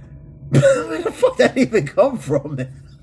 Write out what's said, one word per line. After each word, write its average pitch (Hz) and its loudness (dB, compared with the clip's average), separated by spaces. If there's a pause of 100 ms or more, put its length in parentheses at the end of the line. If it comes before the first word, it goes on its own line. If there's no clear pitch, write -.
<laughs> - -20
Where 494 2
the - -6
fuck 508 0
that 240 2
even 214 0
come 247 0
from, 147 -4
man? 131 -10 (200)